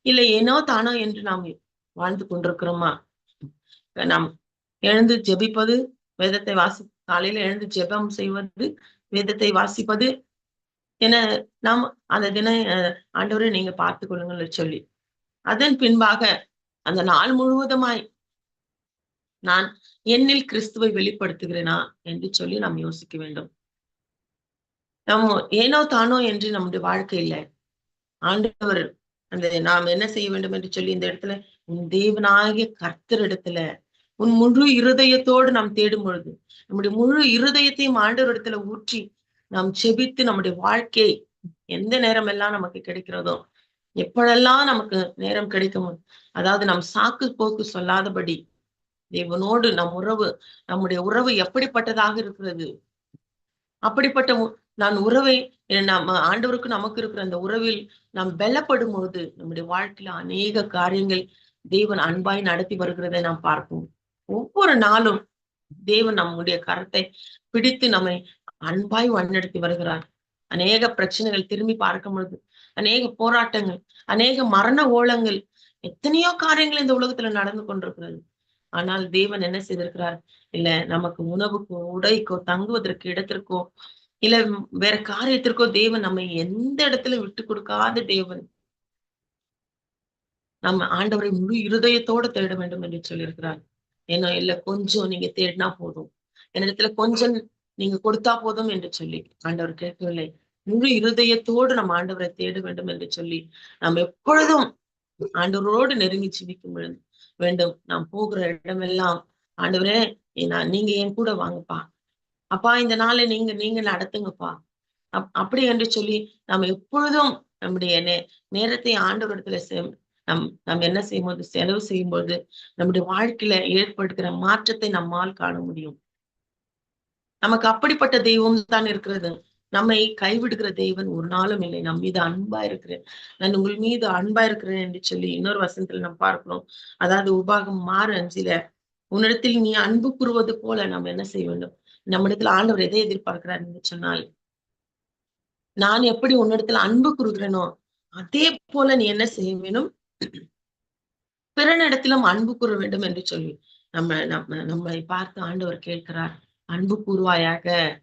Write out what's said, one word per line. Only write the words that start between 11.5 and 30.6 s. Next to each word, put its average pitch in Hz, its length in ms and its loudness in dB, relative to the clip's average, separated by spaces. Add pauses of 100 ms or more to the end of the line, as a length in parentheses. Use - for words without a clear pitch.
நாம் 240 460 0
அந்த 202 260 0
தின, 214 200 0
அஹ், 185 680 0
"ஆண்டவரை 214 300 0
நீங்க 185 220 -2
பார்த்துக் 180 380 -4
கொள்ளுங்கள்" 175 400 -8
சொல்லி, 160 400 -6 (520)
அதன் 262 340 2
பின்பாக 226 760 4 (320)
அந்த 175 220 -2
நாள் 185 340 4
முழுவதுமாய் 262 760 0 (1300)
நான் 185 380 0 (260)
என்னில் 269 420 4
கிறிஸ்துவை 220 460 -2
வெளிப்படுத்துகிறேனா 175 1000 -4 (120)
என்று 175 320 -8
சொல்லி 180 260 -2
நாம் 175 180 -4
யோசிக்க 165 400 -10
வேண்டும். 156 380 -12 (1500)
நம்ம 214 460 4
ஏனோ 269 360 4
தானோ 247 340 4
என்று 214 320 -2
நம்முடைய 185 340 -4
வாழ்க்கை 190 340 -2
இல்லை. 156 300 -4 (680)
ஆண்டவர் 202 800 -2 (320)
அந்த 170 320 -2
நாம் 175 260 2
என்ன 185 220 0
செய்ய 208 220 -4
வேண்டும் 190 220 -4
என்று 190 200 -6